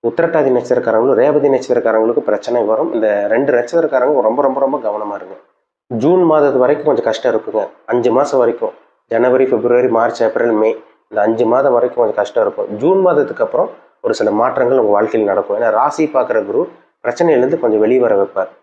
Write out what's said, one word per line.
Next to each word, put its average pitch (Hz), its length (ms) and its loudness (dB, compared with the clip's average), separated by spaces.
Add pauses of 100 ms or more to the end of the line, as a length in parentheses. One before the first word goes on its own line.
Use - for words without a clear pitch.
உத்திரட்டாதி 160 420 0
நட்சத்திரக்காரங்களும் 120 640 0
ரேவதி 143 340 2
நட்சத்திரக்காரங்களுக்கு 113 680 0
பிரச்சனை 110 460 -2
வரும். 113 300 -2
இந்த 104 320 0
ரெண்டு 131 260 0
நட்சத்திரக்காரங்க 135 680 0
ரொம்ப, 117 220 0
ரொம்ப, 135 180 0
ரொம்ப 135 180 0
கவனமா 104 360 -6
இருங்க. 92 200 -14 (600)
ஜூன் 165 360 2
மாதத்து 143 280 2
வரைக்கும் 147 280 2
கொஞ்சம் 135 180 0
கஷ்டம் 113 300 -2
இருக்குங்க. 107 340 -4 (180)
அஞ்சு 117 240 0
மாசம் 135 280 0
வரைக்கும், 117 320 0 (360)
ஜனவரி, 127 400 2
பிப்ரவரி, 123 420 2
மார்ச், 113 340 0
ஏப்ரல், 117 280 0
மே, 110 260 0 (320)
இந்த 107 140 -2
அஞ்சு 113 240 0
மாதம் 131 260 2
வரைக்கும் 123 260 0
கொஞ்சம் 110 200 0
கஷ்டம் 104 240 0
இருக்கும். 101 340 -4
ஜூன் 175 240 0
மாதத்துக்கு 147 440 0
அப்புறம் 160 260 -2 (300)
ஒரு 110 140 -2
சில 107 160 0
மாற்றங்கள் 123 480 0
உங்க 110 120 2
வாழ்க்கையில் 107 380 0
நடக்கும். 101 320 -2
ஏன்னா 117 100 0
ராசி 143 440 0
பார்க்குற 113 320 0
குரு 117 220 -2 (340)
பிரச்சனையிலேருந்து 127 580 0
கொஞ்சம் 110 200 0
வெளியே 123 200 2
வர 107 220 2
வைப்பார். 98 260 -4 (140)